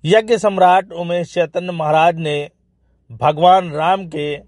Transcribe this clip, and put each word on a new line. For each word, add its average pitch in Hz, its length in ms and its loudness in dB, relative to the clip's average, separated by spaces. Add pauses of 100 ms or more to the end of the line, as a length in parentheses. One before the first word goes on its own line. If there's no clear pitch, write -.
यज्ञ 220 340 2
सम्राट 190 560 2
उमेश 175 400 -6
चैतन्य 175 380 -4
महाराज 160 460 0
ने 151 180 -6 (760)
भगवान 165 600 2
राम 175 360 -2
के 147 280 -6 (120)